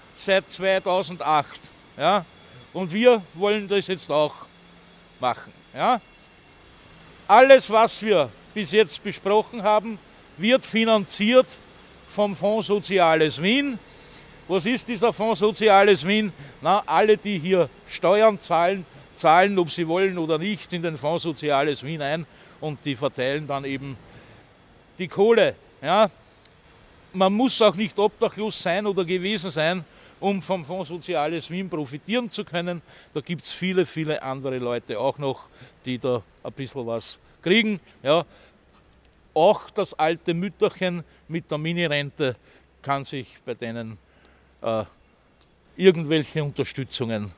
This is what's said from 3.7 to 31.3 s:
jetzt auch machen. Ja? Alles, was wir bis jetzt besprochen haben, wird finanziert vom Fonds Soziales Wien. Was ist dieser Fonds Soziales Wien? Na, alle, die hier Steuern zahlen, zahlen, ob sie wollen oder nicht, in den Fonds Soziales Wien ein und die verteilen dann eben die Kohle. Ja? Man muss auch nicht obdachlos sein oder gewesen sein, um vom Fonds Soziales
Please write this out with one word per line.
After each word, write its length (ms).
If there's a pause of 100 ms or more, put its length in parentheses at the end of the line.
jetzt 240
auch 240 (840)
machen. 340 (220)
Ja? 260 (1300)
Alles, 440
was 320
wir 280 (220)
bis 200
jetzt 300
besprochen 600
haben, 360 (380)
wird 300
finanziert 920 (500)
vom 280
Fonds 300
Soziales 720
Wien. 380 (680)
Was 200
ist 220
dieser 240
Fonds 280
Soziales 680
Wien? 260 (280)
Na, 260
alle, 300
die 220
hier 300 (180)
Steuern 540
zahlen, 440 (300)
zahlen, 440
ob 120
sie 160
wollen 300
oder 220
nicht, 340
in 80
den 160
Fonds 280
Soziales 580
Wien 180
ein 260 (360)
und 240
die 100
verteilen 500
dann 200
eben 320 (1000)
die 100
Kohle. 460 (280)
Ja? 280 (1040)
Man 220
muss 260
auch 140
nicht 240
obdachlos 640
sein 240
oder 180
gewesen 460
sein, 340 (360)
um 220
vom 220
Fonds 240
Soziales 600